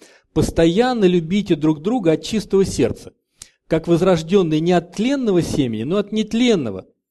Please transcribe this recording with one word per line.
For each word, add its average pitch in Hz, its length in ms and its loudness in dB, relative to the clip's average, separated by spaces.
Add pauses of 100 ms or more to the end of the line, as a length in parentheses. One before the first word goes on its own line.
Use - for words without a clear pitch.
(320)
постоянно 202 720 0
любите 180 500 2
друг 151 260 0
друга 190 320 0
от 156 120 -2
чистого 196 400 0
сердца, - 500 -4 (540)
как 160 180 -2
возрожденные 170 720 2
не 170 140 0
от 170 240 -2
тленного 226 460 0
семени, 117 420 -2
но 175 140 -2
от 202 120 -4
нетленного, 214 760 -2 (220)